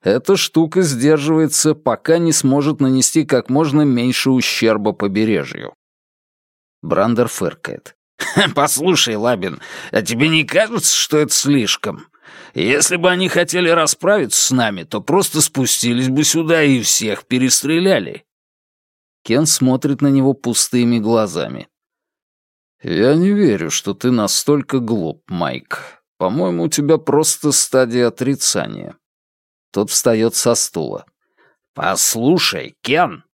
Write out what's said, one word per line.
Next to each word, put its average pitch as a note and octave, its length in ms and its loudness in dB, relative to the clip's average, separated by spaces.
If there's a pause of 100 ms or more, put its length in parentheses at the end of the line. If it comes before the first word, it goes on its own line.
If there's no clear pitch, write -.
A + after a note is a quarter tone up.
Эта B2+ 340 2
штука E3+ 460 0
сдерживается, D3+ 920 2
пока D3+ 440 0
не E3 140 2
сможет C#3 480 0
нанести C3 440 2
как B2+ 240 0
можно D3 340 2
меньше B2+ 480 0
ущерба A2 640 0
побережью». G2+ 840 -2 (1080)
Брандер A2 460 0
фыркает. - 680 -8 (220)
<laughs> F#3+ 360 -2
«Послушай, C#3+ 640 0
Лабин, G2+ 440 -2 (300)
а A2+ 120 0
тебе A#2+ 260 -2
не D#3 160 0
кажется, A3 500 0
что - 240 0
это D3 140 0
слишком? A#2 760 -2 (460)
Если D3 440 0
бы F3 140 2
они F3+ 180 0
хотели F3 400 0
расправиться E3+ 720 0
с - 100 0
нами, G#2+ 340 0
то G#2 160 -8
просто E3 400 0
спустились B2+ 680 0
бы C3+ 140 0
сюда D#3+ 400 2
и C3+ 200 2
всех - 440 -2
перестреляли». C3 1000 0 (1000)
Кен C#3 220 2
смотрит C3 560 0
на C#3+ 60 2
него C#3 260 4
пустыми A#2+ 640 0
глазами. F2 680 -2 (1160)
«Я A2 300 2
не F3+ 180 4
верю, A2 380 2
что - 240 -4
ты B2 160 -2
настолько C3 680 0
глуп, G#2+ 520 -4
Майк. - 720 -8 (160)
По-моему, E3+ 460 -2
у D#3+ 40 -2
тебя D3+ 300 2
просто D3+ 520 0
стадия B2 580 2
отрицания». F2+ 880 -4 (760)
Тот G#2 160 -2
встаёт A2+ 460 0
со A#2 200 0
стула. C2+ 520 -6 (680)
«Послушай, A2+ 1120 -2
Кен!» D#3 420 -2 (140)